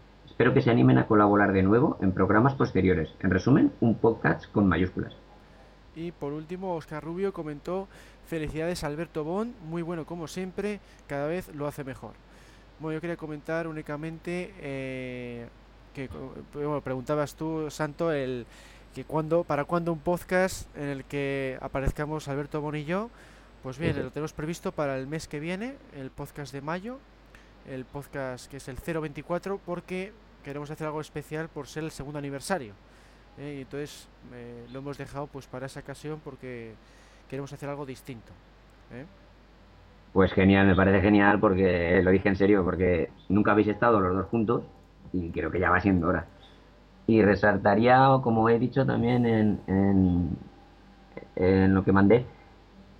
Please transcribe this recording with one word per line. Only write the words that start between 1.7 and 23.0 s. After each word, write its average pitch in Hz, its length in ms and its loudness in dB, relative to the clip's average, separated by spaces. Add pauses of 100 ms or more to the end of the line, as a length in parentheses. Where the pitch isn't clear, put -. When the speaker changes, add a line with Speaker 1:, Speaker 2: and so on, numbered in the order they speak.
Speaker 1:
en 95 120 2
programas 107 400 4
posteriores. 92 680 2
En 95 120 0
resumen, 156 500 4
un 113 140 4
podcast - 580 0
con 101 160 4
mayúsculas". 87 440 -2 (840)
Speaker 2:
Y 170 140 -8
por 143 220 -8
último, 175 420 -8
Oscar 151 280 -10
Rubio 185 300 -4
comentó: 165 540 -8 (400)
"Felicidades, 160 560 -6
Alberto 156 400 -6
Bon, 208 300 -4 (160)
muy 170 120 -6
bueno 165 240 -6
como 165 220 -10
siempre, 196 520 -8 (280)
cada 143 200 -6
vez 175 280 -8
lo 147 120 -6
hace 143 180 -10
mejor". 120 260 -14 (680)
Bueno, 156 160 -6
yo 156 60 -8
quería 170 140 -6
comentar 160 520 -6
únicamente, 160 920 -10
eh, 127 880 -10 (460)
que, 131 160 -10
co-, 147 240 -14 (200)
bueno, 147 280 -4
preguntabas 135 540 -4
tú, 160 340 -6
Santo, 156 420 -4
el 127 340 -4 (480)
que 131 120 -12
cuándo, 160 400 0
para 143 180 -2
cuándo 170 300 -2
un 156 60 -6
podcast 185 760 -2
en 143 140 -8
el 135 160 -8
que 139 560 -4
aparezcamos 147 640 -6
Alberto 139 320 -6
Bon 147 160 -6
y 151 80 -6
yo. 190 260 -4 (540)